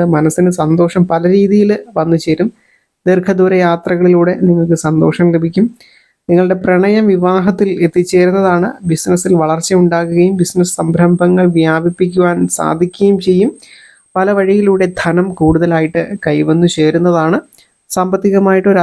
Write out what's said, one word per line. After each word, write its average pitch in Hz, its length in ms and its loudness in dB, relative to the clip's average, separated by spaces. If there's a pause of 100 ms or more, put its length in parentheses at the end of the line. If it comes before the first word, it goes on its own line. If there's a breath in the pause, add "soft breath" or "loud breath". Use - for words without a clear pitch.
(140)
മനസ്സിന് 160 380 0 (100)
സന്തോഷം 170 480 0
പല 165 140 -2 (100)
രീതിയിൽ 202 380 2 (260)
വന്നു 165 280 0
ചേരും. 170 240 -2 (560)
ദീർഘദൂര 185 480 0 (120)
യാത്രകളിലൂടെ 175 720 0 (120)
നിങ്ങൾക്ക് 170 380 2
സന്തോഷം 160 500 0
ലഭിക്കും. 165 320 0 (600 soft breath)
നിങ്ങളുടെ 180 320 2
പ്രണയം 190 520 2
വിവാഹത്തിൽ 185 540 0 (180)
എത്തിച്ചേരുന്നതാണ്. 180 840 0 (220)
ബിസിനസ്സിൽ 180 500 -2
വളർച്ച 160 400 -2
ഉണ്ടാകുകയും 170 580 0
ബിസിനസ് 180 400 -2
സംരംഭങ്ങൾ 175 640 0 (120)
വ്യാപിപ്പിക്കുവാൻ 175 800 0 (180)
സാധിക്കുകയും 175 640 -2 (100)
ചെയ്യും. 185 240 0 (640 loud breath)
പല 190 220 0
വഴിയിലൂടെ 196 480 2 (160)
ധനം 175 260 0 (120)
കൂടുതലായിട്ട് 165 600 0 (240)
കൈവന്നു 156 420 0 (100)
ചേരുന്നതാണ്. 165 600 0 (520 soft breath)
സാമ്പത്തികമായിട്ടൊരു 190 920 0